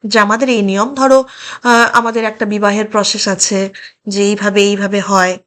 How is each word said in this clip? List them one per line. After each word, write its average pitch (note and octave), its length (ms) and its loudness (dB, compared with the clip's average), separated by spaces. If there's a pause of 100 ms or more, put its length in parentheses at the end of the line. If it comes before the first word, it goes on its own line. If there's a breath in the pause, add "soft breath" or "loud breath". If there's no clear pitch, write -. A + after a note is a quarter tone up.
যে G3+ 220 -2
আমাদের A3+ 300 0
এই G#3 140 0
নিয়ম। G3+ 200 -2 (100)
ধরো, C4 200 6 (500 loud breath)
আহ, A#3 180 4 (120)
আমাদের A3+ 320 -2
একটা A3 220 -4
বিবাহের G#3 400 0
প্রসেস G#3 300 -2 (120)
আছে, F#3+ 240 -2 (540 loud breath)
যে G3+ 160 -2
এইভাবে, G3+ 300 0 (100)
এইভাবে G3+ 300 -2 (100)
হয় F#3 240 2 (120)